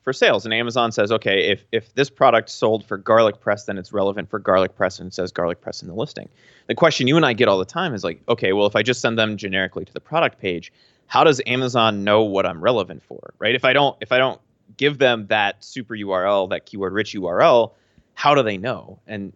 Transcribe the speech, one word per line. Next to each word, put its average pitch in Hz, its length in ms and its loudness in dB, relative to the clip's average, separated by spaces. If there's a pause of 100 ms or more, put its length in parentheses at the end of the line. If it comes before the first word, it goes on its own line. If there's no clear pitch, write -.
for 127 120 -4
sales. 123 320 2
And 113 80 -4
Amazon 117 380 0
says, 107 200 0
"Okay, 98 400 2
if, 95 200 -4
if 113 220 -4
this 139 160 -2
product 117 400 4
sold 110 360 -2
for 101 120 -6
garlic 110 420 2
press, 104 260 -4
then 101 120 -8
it's 90 160 -12
relevant 98 360 -2
for 107 100 -6
garlic 92 360 2
press," 90 240 -2
and 90 80 -14
it 92 60 -16
says 90 180 -6
garlic 87 300 -4
press - 220 -14
in - 40 -16
the 85 60 -14
listing. 113 340 -10 (400)
The - 80 -2
question 147 320 2
you 143 100 4
and 165 80 4
I 123 80 2
get 110 140 4
all 98 120 4
the 92 60 -2
time 170 280 -6
is 98 100 -8
like, 85 240 -6
"Okay, 110 240 0
well, 101 140 2
if 104 100 0
I 107 60 2
just 120 180 -2
send 117 200 -2
them 107 180 0
generically 95 480 -4
to - 80 -16
the - 80 -12
product 156 380 -2
page, 87 340 -6 (340)
how 131 160 2
does 151 220 4
Amazon 117 580 0
know 104 200 4
what 98 220 0
I'm 87 160 -6
relevant 98 420 -2
for?" - 360 -18
Right? 113 160 0
If 127 80 -4
I 131 80 4
don't, 139 300 2
if - 100 -10
I 127 60 4
don't 127 240 0 (340)
give 143 220 -2
them 120 300 2
that 101 360 -2
super 113 320 -14
U 101 160 -8
R 92 140 0
L, 98 220 2
that 95 180 -6
keyword 98 260 -8
rich 104 220 -4
U 98 140 -6
R 90 140 0
L, 123 340 4 (380)
how 147 220 2
do 139 80 4
they 104 140 -4
know? 101 500 -10
And 101 280 -10